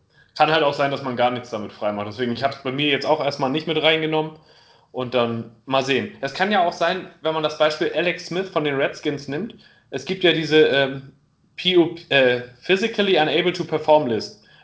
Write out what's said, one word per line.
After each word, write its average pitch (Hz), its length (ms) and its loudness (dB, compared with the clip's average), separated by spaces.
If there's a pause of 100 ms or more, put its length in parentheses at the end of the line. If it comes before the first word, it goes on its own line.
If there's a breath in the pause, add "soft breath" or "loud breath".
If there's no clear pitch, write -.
(380 soft breath)
kann 156 140 4
halt 156 120 2
auch 143 120 2
sein, 143 160 0
dass 135 100 -6
man 127 160 -6
gar 123 140 2
nichts 120 180 -8
damit 104 240 -8
frei 104 180 -4
macht. 104 160 -6
Deswegen, 120 240 -4
ich 117 120 -6
hab's 135 200 -4
bei 131 80 -4
mir 143 160 -2
jetzt 139 180 0
auch 151 160 2
erstmal 139 280 -2
nicht 156 180 -4
mit 156 140 -2
reingenommen 156 520 0 (600 soft breath)
und 123 200 -6
dann 117 400 0 (120)
mal 135 180 0
sehen. 127 380 -2
Es 135 120 -6
kann 190 160 0
ja 196 160 2
auch 170 60 0
sein, 175 360 -2 (160)
wenn 160 100 0
man 160 100 -4
das 151 140 -2
Beispiel 156 360 0
Alex 170 340 -2
Smith 185 200 -6
von 160 160 -2
den 143 120 -2
Redskins 143 520 -4
nimmt, 160 280 -8 (340 soft breath)
es - 160 -8
gibt 185 180 -6
ja 170 80 6
diese, 156 360 4
ähm, 135 440 0 (460)
P 180 180 2
U, 165 180 4 (140)
äh, 123 360 4 (180)
Physically 196 580 2
Unable 160 320 2
to 175 140 -4
Perform 151 420 2
List. - 340 -4 (220 soft breath)